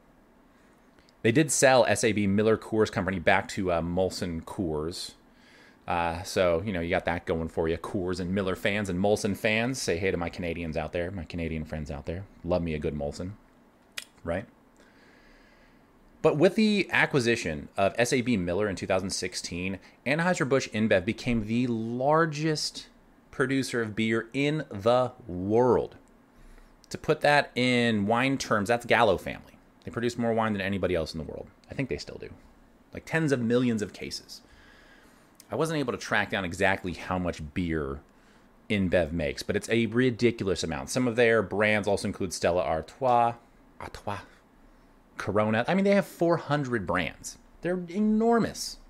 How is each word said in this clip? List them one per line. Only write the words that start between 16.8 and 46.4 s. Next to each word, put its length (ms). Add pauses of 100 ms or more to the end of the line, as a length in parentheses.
acquisition 840
of 220
S 140
A 80
B 160
Miller 320
in 60
two 120
thousand 240
sixteen, 680 (260)
Anheuser-Busch 640
InBev 340
became 420
the 220
largest 1200 (420)
producer 500
of 140
beer 380
in 360
the 440 (140)
world. 720 (920)
To 80
put 220
that 340
in 520
wine 320
terms, 300
that's 180
Gallo 320
family. 400 (260)
They 80
produce 260
more 140
wine 200
than 100
anybody 340
else 180
in 40
the 120
world. 160 (240)
I 40
think 140
they 80
still 220
do. 120 (640)
Like, 120
tens 260
of 100
millions 420
of 100
cases. 480 (1080)
I 60
wasn't 240
able 140
to 60
track 300
down 160
exactly 500
how 260
much 340
beer 460 (680)
InBev 440
makes, 320
but 100
it's 140
a 180
ridiculous 800
amount. 260
Some 160
of 80
their 260
brands 460
also 220
include 240
Stella 320
Artois, 680 (460)
Artois, 380 (1000)
Corona. 500
I 60
mean, 100
they 100
have 100
four 340
hundred 460